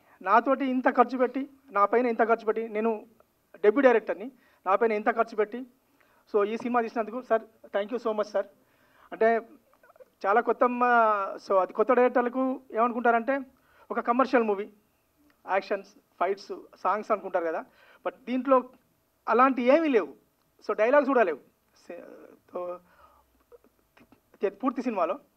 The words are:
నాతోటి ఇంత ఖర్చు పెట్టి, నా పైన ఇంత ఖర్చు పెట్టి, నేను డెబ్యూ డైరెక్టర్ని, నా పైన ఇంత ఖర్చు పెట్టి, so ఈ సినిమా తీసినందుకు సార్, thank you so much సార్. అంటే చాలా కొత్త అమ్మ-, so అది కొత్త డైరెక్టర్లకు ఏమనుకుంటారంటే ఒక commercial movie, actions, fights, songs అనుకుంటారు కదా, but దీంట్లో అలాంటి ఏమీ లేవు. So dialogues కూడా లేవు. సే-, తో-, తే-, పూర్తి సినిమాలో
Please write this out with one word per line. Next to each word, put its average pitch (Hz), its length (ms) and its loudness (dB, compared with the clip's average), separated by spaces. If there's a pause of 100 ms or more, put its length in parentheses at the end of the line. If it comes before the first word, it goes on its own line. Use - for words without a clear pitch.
(220)
నాతోటి 233 440 2
ఇంత 254 240 0
ఖర్చు 262 280 2
పెట్టి, 262 320 -2 (220)
నా 202 140 2
పైన 233 200 2
ఇంత 233 180 0
ఖర్చు 226 220 0
పెట్టి, 226 240 -4
నేను 220 380 -4 (480)
డెబ్యూ 214 260 2
డైరెక్టర్ని, 220 500 2 (340)
నా 185 100 2
పైన 226 160 0
ఇంత 214 240 -2
ఖర్చు 220 200 -4
పెట్టి, 214 300 -6 (680)
so 202 120 2
ఈ 220 100 -6
సినిమా 240 240 -2
తీసినందుకు 226 400 -6
సార్, 226 200 0
thank - 500 -8
you 247 60 -4
so 226 120 -6
much 208 180 -2
సార్. 202 180 -4 (680)
అంటే 226 300 2 (840)
చాలా 208 160 4
కొత్త 233 220 0
అమ్మ-, 233 840 2
so 208 60 2
అది 185 180 2
కొత్త 214 200 2
డైరెక్టర్లకు 247 680 0 (100)
ఏమనుకుంటారంటే 233 680 0 (500)
ఒక 226 80 -6
commercial 240 440 0
movie, 208 260 -4 (800)
actions, 196 400 -4 (300)
fights, 196 320 -4 (240)
songs 208 360 -4
అనుకుంటారు 185 340 -2
కదా, 165 200 -6 (420)
but - 160 -6
దీంట్లో 254 460 0 (600)
అలాంటి 247 320 4
ఏమీ 294 260 4
లేవు. 185 260 0 (560)
So 202 80 -4
dialogues 254 300 4
కూడా 247 160 4
లేవు. 160 160 -2 (480)
సే-, 170 160 -18 (520)
తో-, 180 220 -8 (1600)
తే-, 196 120 -2
పూర్తి 254 280 -6
సినిమాలో 202 380 -4 (180)